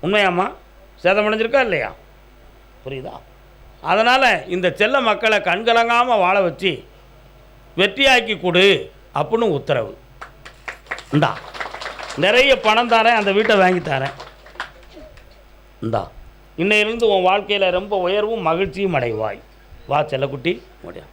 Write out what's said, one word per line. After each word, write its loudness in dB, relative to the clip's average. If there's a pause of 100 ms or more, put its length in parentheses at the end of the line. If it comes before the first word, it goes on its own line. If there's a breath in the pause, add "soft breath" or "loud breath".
உண்மையாம்மா? 0 (560)
சேதம் 2
அடைஞ்சிருக்கா 0
இல்லையா? -4 (920)
புரியுதா? -12 (760)
அதனால 2 (320)
இந்த 0 (120)
செல்ல 2 (140)
மக்களை 2 (100)
கண்கலங்காம 2
வாழ 2 (120)
வச்சு -2 (1080)
வெற்றியாக்கி 2 (100)
கொடு 4 (540)
அப்படின்னு 0
உத்தரவு. -4 (1200)
இந்தா, 2 (920)
நிறைய 4 (160)
பணம் 2
தாரேன், 4
அந்த 0
வீட்டை 4
வாங்கி 2 (100)
தாரேன். -4 (1700)
இந்தா, -4 (600)
இன்னையிலிருந்து 0
உன் 2
வாழ்க்கையில 0
ரொம்ப -6 (140)
உயர்வும் -2
மகிழ்ச்சியும் -2
அடைவாய். -4 (500)
வா 0 (140)
செல்லக்குட்டி, -4 (360)
ஓடியா. -18